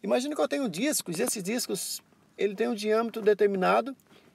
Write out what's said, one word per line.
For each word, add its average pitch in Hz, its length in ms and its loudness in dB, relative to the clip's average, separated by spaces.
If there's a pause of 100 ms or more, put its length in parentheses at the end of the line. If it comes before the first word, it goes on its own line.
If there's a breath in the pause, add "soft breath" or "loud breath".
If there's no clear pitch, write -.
Imagina 247 340 0
que 311 60 0
eu 294 60 2
tenho 285 200 -2
discos, 180 520 -2
e 220 40 0
esses 240 180 -4
discos, 208 600 -4 (360)
ele 202 180 0
tem 220 120 0
um 240 80 -2
diâmetro 220 460 0
determinado, 202 760 4 (400 soft breath)